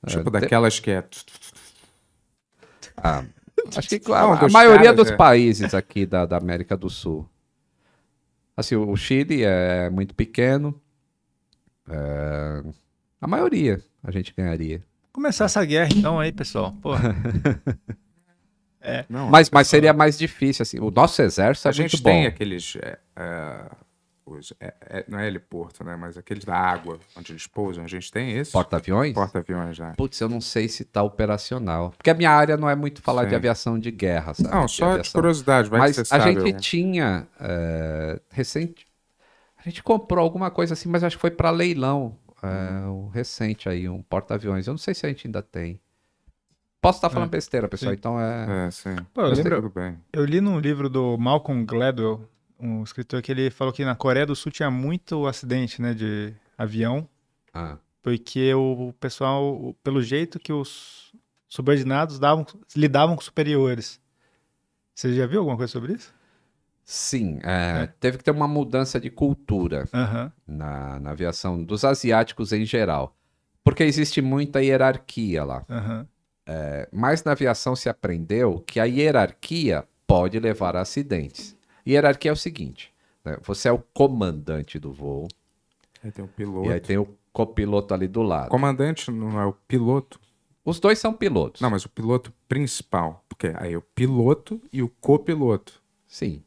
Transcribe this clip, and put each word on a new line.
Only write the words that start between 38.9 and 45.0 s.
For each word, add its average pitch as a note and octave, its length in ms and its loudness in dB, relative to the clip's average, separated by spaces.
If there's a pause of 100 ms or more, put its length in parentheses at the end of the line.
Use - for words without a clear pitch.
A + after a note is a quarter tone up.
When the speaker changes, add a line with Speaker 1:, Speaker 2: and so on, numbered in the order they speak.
Speaker 1:
a - 60 -20
gente E3+ 180 -12
comprou G#3 440 2
alguma F3+ 260 -2
coisa F3 220 -2
assim, D#3+ 160 -8
mas E3+ 160 0
acho E3+ 120 -2
que - 40 -12
foi E3+ 100 0
pra E3+ 200 0
leilão. C#3+ 680 0 (240)
É, F#2+ 40 -8 (380)
Speaker 2:
Uhum. G2 200 -8
Speaker 1:
um G2+ 60 -12
recente A2 580 -6
aí, F2+ 200 -4
um F2+ 140 -8
porta-aviões. G2 640 -4
Eu B2 60 -6
não D#3 60 -8
sei - 140 -6
se D#3+ 140 -6